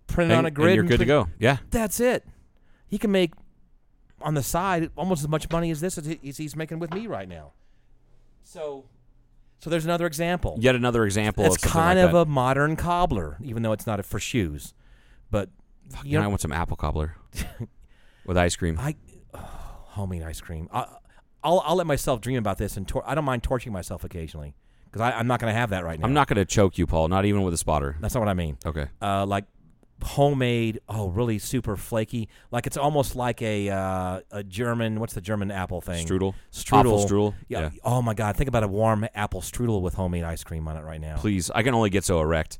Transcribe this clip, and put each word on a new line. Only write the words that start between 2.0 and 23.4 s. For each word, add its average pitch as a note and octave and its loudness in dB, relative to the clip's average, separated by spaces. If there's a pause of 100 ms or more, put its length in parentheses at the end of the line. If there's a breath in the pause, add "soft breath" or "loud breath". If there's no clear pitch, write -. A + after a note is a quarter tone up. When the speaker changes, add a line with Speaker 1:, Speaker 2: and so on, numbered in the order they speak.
Speaker 1:
He G3+ -4
can G#3+ 0
make F#3 4 (880)
on D3+ -2
the C#3+ 2
side E3+ 0
almost F3 0
as D3+ -4
much D3+ -2
money E3+ 0
as D3+ -4
this F3+ -4
as D3 -10
he, D#3+ -6
as C#3+ -12
he's D3+ -10
making D#3+ -8
with E3 -8
me A3 -8
right G2 -8
now. D#2 -16 (920)
So, D3 -10 (720)
so - -12
there's D#3+ 0
another E3+ 0
example. E3 -2
Speaker 2:
Yet B2+ 8
another A#2 2
example G#2+ 2
Speaker 1:
It's F#2 6
Speaker 2:
of - -8
something - 2
Speaker 1:
kind F3 6
Speaker 2:
like F3+ 8
Speaker 1:
of E3+ 4
Speaker 2:
that. F3 6
Speaker 1:
a E3+ 6
modern C#3 2
cobbler, D3+ 0
even A#2 -6
though A2 2
it's G#2 -4
not G#2+ -2
a, - -6
for - -8
shoes. D#2+ -2 (580 soft breath)
But G2 -2 (400)
Speaker 2:
Fuck, - -14
Speaker 1:
you C#3 -4
Speaker 2:
now D3+ 4
Speaker 1:
know, G#2+ 2
Speaker 2:
I - 0
want G2 0
some D#2 -4
apple E2 -2
cobbler D#2 -2 (180)
Speaker 1:
<laughs> - -12
Speaker 2:
with F2+ 0
ice F2 4
cream. E2 -2
Speaker 1:
I, D3 -4 (400)
oh, - -14
homemade - -10
ice D#2+ -10
cream. E2 -10
I, A#2+ -4 (560 soft breath)
I'll, E3 4
I'll D#3+ 2
let F3 0
myself C3+ 0
dream B2+ -2
about G2+ -2
this, G#2 -4
and G2 -6
tor-, - -2
I B2+ -4
don't D#3 0
mind B2+ 0